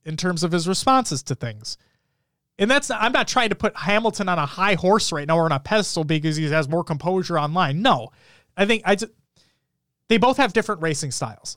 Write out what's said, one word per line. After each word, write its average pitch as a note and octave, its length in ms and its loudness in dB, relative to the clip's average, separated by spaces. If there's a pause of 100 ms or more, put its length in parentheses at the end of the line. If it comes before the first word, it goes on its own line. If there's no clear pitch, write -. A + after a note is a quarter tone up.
in D#3 140 -8
terms F3 260 -2
of E3 80 0
his F3 160 0
responses B3 540 0
to - 120 -4
things. A2 440 -10 (800)
And G3+ 120 2
that's, C#4 200 2
I'm A3+ 220 0
not C#4 140 2
trying A#3+ 220 2
to G3+ 60 0
put - 200 -4
Hamilton G3+ 540 0
on F3 100 0
a D3 60 0
high F#3+ 300 0
horse F#3+ 380 2
right D3 140 -6
now E3 120 4
or E3 80 4
on D#3+ 60 2
a C3+ 80 0
pedestal F#3+ 440 0
because D#3 320 0
he D#3+ 140 -2
has D3+ 180 0
more E3 160 0
composure F3 540 -2
online. D3+ 420 0
No. E3 300 2 (440)
I G3+ 120 0
think A3 180 0
I G3+ 120 4
ju-, G#3+ 140 -6 (1000)
they A3+ 100 4
both A#3 180 4
have A#3+ 160 2
different G#3 300 -2
racing D3+ 300 -4
styles. - 440 -10